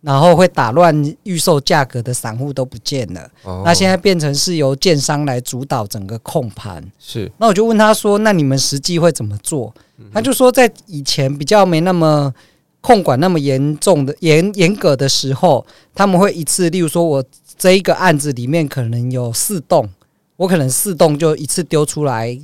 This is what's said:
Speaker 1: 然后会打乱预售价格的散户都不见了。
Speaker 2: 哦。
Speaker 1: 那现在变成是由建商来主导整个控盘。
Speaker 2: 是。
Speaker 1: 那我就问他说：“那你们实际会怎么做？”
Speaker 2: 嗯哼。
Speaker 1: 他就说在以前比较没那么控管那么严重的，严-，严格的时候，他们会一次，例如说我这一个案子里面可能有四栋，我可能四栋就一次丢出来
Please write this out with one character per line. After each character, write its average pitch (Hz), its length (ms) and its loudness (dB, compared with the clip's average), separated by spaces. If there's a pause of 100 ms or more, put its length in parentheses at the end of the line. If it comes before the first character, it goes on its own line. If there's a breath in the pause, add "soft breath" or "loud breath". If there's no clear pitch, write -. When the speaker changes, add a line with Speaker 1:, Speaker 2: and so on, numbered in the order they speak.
Speaker 1:
然 139 200 0
后 170 160 8
会 180 120 4
打 131 240 0
乱 151 500 2
预 180 160 -6
售 156 220 2
价 151 240 2
格 120 180 -8
的 123 100 -6
散 117 240 -8
户 139 160 -6
都 135 120 -4
不 127 140 -14
见 123 360 -6
了。 82 140 -14 (140)
Speaker 2:
哦。 92 220 -10
Speaker 1:
那 170 80 4
现 185 160 2
在 190 80 2
变 185 220 2
成 147 160 -2
是 170 220 -2
由 139 200 0
建 165 200 2
商 143 280 -2
来 127 160 -4
主 123 240 -10
导 117 220 -4
整 98 200 -12
个 113 120 -10
控 127 320 -6
盘。 90 340 -14 (140)
Speaker 2:
是。 98 400 -10
Speaker 1:
那 220 80 0
我 208 80 4
就 214 100 2
问 226 140 2
他 214 160 6
说 208 260 0
：“那 214 120 2
你 165 120 2
们 135 140 0
实 139 200 -4
际 170 200 -4
会 165 120 4
怎 131 140 -6
么 104 140 -6
做？” 117 340 -6 (260 soft breath)
Speaker 2:
嗯 110 80 -20
哼。 101 80 -20
Speaker 1:
他 214 60 -2
就 254 120 0
说 254 200 4
在 247 180 4 (160)
以 147 160 -12
前 135 360 -2
比 151 60 -6
较 202 200 4
没 165 160 2
那 185 120 0
么 151 400 2 (480 soft breath)
控 220 220 4
管 135 160 0
那 170 100 2
么 170 120 0
严 139 380 -2
重 156 260 2
的， 139 160 -6
严-， 170 340 2
严 190 220 2
格 165 180 2
的 135 140 0
时 135 240 -2
候， 135 320 0 (300 soft breath)
他 196 120 0
们 185 140 2
会 202 120 2
一 165 120 -6
次， 175 240 -2
例 170 100 -2
如 165 100 0
说 170 140 -2
我 143 220 0 (320)
这 185 160 4
一 196 80 4
个 175 140 0
案 170 240 2
子 143 140 -4
里 120 140 -6
面 151 220 0
可 135 140 -6
能 120 280 -4
有 123 220 -4
四 190 280 -4
栋， 135 280 0 (480)
我 185 100 -2
可 185 100 2
能 135 120 0
四 180 260 -4
栋 151 240 2
就 156 180 2
一 147 100 -10
次 - 180 -6
丢 151 220 0
出 151 180 -6
来 120 400 -4